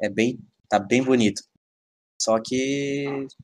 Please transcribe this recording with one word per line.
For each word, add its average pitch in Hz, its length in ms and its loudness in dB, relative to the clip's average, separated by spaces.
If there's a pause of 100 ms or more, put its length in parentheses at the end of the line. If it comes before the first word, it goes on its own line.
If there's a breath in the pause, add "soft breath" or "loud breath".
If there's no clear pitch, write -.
é 104 80 -2
bem, 107 300 0 (280)
tá 107 120 2
bem 127 240 2
bonito. 117 400 2 (760)
Só 110 200 2
que 139 880 -4 (160)